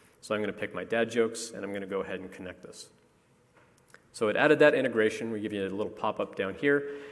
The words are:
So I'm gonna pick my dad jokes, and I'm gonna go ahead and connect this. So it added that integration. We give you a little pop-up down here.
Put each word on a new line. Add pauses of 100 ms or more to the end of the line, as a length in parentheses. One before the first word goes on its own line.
(220)
So
I'm
gonna
pick
my
dad
jokes,
and
I'm
gonna
go
ahead
and
connect
this. (1200)
So
it
added
that
integration.
We
give
you
a
little
pop-up
down
here. (220)